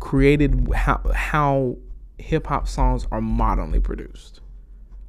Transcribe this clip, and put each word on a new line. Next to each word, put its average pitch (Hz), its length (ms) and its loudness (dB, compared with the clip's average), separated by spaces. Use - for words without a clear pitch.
created 139 760 4
how, - 260 2
how 139 600 0
hip - 300 -4
hop - 180 -2
songs 127 460 0
are 110 80 -4
modernly 110 580 0
produced, - 600 -6